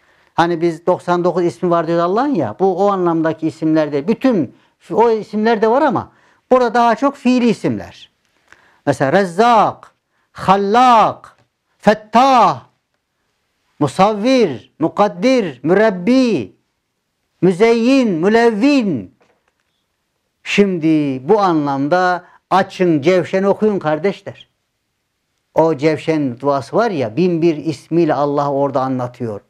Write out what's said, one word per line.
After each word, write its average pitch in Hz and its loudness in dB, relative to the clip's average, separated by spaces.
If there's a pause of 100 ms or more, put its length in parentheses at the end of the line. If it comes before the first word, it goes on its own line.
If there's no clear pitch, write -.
(340)
Hani 170 -2
biz 165 -4
doksan 175 -2
dokuz 175 0
ismi 175 -4
var 170 0
diyoruz 170 0
Allah'ın 240 -2
ya. 120 -4
Bu 190 0
o 202 2
anlamdaki 165 -2
isimler 156 -2
değil. 143 -4
Bütün 226 -2 (380)
o 233 2
isimler 214 -2
de 220 2
var 262 0
ama 185 -2 (380)
burada 247 2
daha 233 2
çok 277 -2
fiili 247 0
isimler. 113 -6 (760)
Mesela 139 0
Rezzak, 190 0 (440)
Hallak, 202 2 (420)
Fettah, 214 2 (1160)
Musavvir, 202 0
Mukaddir, 185 -2
Mürebbi, 196 0 (840)
Müzeyyin, 226 2
Mülevvin. 208 0 (1300)
Şimdi 156 -2
bu 214 2
anlamda 175 0 (260)
açın 180 0
Cevşen 185 0
okuyun 196 0
kardeşler. 156 -6 (1080)
O 160 2
Cevşen 147 -2
duası 139 -4
var 220 0
ya, 123 -6
bin 170 0
bir 165 2
ismiyle 160 -2
Allah 143 -2
orada 139 -2
anlatıyor. 123 -6